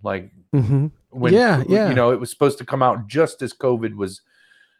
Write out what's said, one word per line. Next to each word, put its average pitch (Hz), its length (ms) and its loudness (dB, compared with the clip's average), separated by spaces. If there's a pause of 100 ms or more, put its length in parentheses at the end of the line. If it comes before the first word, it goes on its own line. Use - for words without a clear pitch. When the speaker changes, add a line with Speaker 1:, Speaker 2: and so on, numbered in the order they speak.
Speaker 1:
like, 98 280 -6 (240)
Speaker 2:
Mm-hmm. 139 320 2 (240)
Speaker 1:
when, 127 240 0
Speaker 2:
Yeah, 220 240 4
Speaker 1:
you 180 180 0
Speaker 2:
yeah. 202 180 2
Speaker 1:
know, 123 180 4
it 117 80 0
was 120 100 -10
supposed 139 280 0
to 135 60 -14
come 135 180 -4
out 120 260 0
just 151 340 -2
as 117 100 -8
covid 113 420 -2
was 98 280 -8 (580)